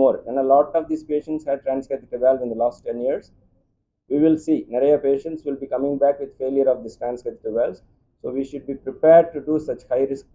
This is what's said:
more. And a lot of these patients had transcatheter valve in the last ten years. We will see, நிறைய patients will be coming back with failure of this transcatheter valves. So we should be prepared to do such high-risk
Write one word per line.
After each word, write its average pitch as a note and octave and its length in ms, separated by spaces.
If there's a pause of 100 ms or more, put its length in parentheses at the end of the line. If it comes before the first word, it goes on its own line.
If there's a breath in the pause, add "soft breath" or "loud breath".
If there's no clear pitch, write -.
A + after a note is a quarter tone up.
more. C3 240
And B2+ 120
a C3+ 40
lot C#3 320
of D#3+ 140
these D#3 240
patients D3+ 320
had C#3 200
transcatheter C3+ 560
valve B2+ 220
in A#2+ 80
the A2+ 140
last - 200
ten A#2+ 160
years. C#3+ 320 (800)
We C#3 140
will D#3+ 220
see, D#3 120 (160)
நிறைய C#3 280
patients C#3 420
will C#3 180
be C3+ 120
coming C#3 200 (100)
back C#3+ 160
with C#3 220
failure C3+ 300
of A#2 120
this A2 180
transcatheter A#2+ 560
valves. F#3 220 (420)
So C3 140
we C3+ 80
should C3+ 220
be C#3 80
prepared D#3+ 600
to D3 60
do D3+ 160 (120)
such A#2+ 220
high-risk C3+ 440